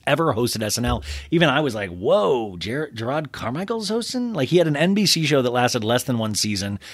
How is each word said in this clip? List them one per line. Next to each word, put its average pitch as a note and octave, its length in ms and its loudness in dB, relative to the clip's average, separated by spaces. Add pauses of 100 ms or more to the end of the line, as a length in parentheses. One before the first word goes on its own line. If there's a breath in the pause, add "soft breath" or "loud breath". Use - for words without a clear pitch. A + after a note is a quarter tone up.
ever D3 260 2
hosted A2+ 300 -2
S G#2 160 -2
N A#2+ 60 -2
L. A#2+ 180 -2 (260 loud breath)
Even E3 200 4
I D#3+ 120 2
was C3 140 0
like, G2+ 160 -6
"Whoa, A#2 680 0
Ger-, A#2 340 -6
Gerard C3 400 -4
Carmichael's G3 580 -6
hosting?" A#3 440 -4
Like, C3+ 160 -2
he E3+ 80 6
had E3+ 100 6
an D3+ 80 2
N F3 200 4
B G#3 100 4
C D#3+ 200 2
show C#3 180 4
that B2 80 0
lasted A#2+ 320 2
less A#2+ 200 0
than B2 140 0
one A2 160 -2
season, G2+ 460 -4 (140 loud breath)